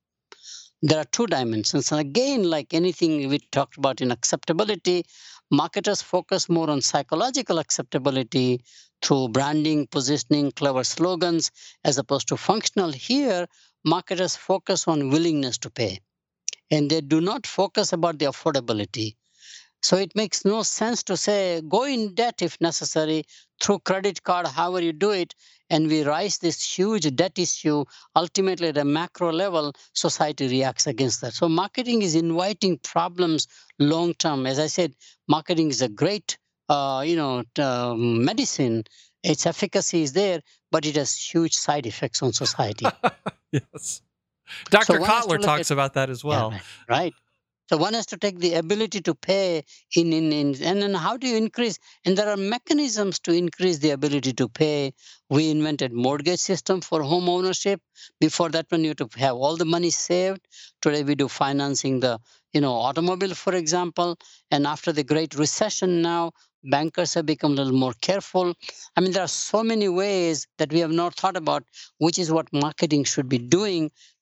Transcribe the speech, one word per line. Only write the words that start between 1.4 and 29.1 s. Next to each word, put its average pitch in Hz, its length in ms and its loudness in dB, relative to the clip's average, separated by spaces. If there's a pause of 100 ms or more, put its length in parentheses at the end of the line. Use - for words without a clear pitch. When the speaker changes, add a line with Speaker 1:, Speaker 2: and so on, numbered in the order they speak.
Speaker 1:
And 151 80 0
again, 226 440 0
like 160 300 -2
anything 160 560 0
we 143 100 0 (120)
talked - 260 -2
about 135 240 -2
in 127 100 0
acceptability, 175 920 0 (460)
marketers 170 500 0
focus - 480 -2
more 165 200 2
on 143 120 0
psychological 185 800 0
acceptability 131 1040 0 (380)
through 131 280 2
branding, 147 580 2
positioning, 143 640 0
clever 135 320 0
slogans, 170 680 0 (320)
as 131 140 0
opposed 135 320 -2
to 131 80 0
functional. 190 540 0
Here, 196 560 0 (380)
marketers 175 500 0
focus - 520 -2
on 147 220 2
willingness 147 500 2
to 123 100 -10
pay, 101 300 -4 (680)
and 147 200 4
they 160 120 2
do 151 200 2
not 214 260 -2
focus 196 460 0
about 165 260 0
the 151 60 0
affordability. 117 880 -2 (680)
So - 140 4
it 190 180 -2
makes 208 280 -4
no 208 200 2
sense - 400 -2
to 185 120 -4
say, 185 520 0
"Go 202 160 2
in 226 320 -2
debt 233 260 0
if 170 180 -4
necessary, 156 640 0 (380)
through 202 180 2
credit 190 440 -2
card, 175 240 0
however 175 360 -2
you 165 100 0
do 196 180 0
it," 180 240 -2 (340)
and 156 180 2
we 156 160 2
raise 165 360 -2
this 165 200 -2 (180)
huge 185 380 0
debt 175 220 0
issue. 151 480 0 (300)
Ultimately, 170 540 0
at 143 80 0
a 147 60 2
macro 165 480 0